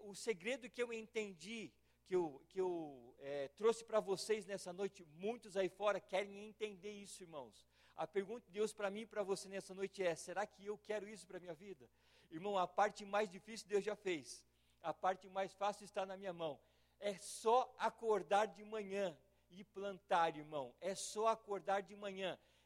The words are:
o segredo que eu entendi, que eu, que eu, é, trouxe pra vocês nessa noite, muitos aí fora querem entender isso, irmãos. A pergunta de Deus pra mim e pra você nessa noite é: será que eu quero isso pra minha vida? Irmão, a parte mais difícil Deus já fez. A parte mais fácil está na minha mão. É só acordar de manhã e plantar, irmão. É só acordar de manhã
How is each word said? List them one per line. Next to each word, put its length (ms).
o 120
segredo 560
que 120
eu 100
entendi, 800
que 80
eu, 340
que 120
eu, 580
é, 300
trouxe 360
pra 140
vocês 480
nessa 260
noite, 320
muitos 520
aí 120
fora 320
querem 460
entender 460
isso, 300
irmãos. 440
A 100
pergunta 400
de 60
Deus 200
pra 180
mim 100
e 60
pra 180
você 240
nessa 260
noite 280
é: 120
será 320
que 180
eu 140
quero 300
isso 180
pra 140
minha 140
vida? 360
Irmão, 280
a 80
parte 380
mais 260
difícil 380
Deus 160
já 100
fez. 500
A 100
parte 360
mais 260
fácil 300
está 200
na 120
minha 160
mão. 260
É 200
só 600
acordar 680
de 180
manhã 520
e 140
plantar, 720
irmão. 440
É 140
só 340
acordar 540
de 120
manhã 440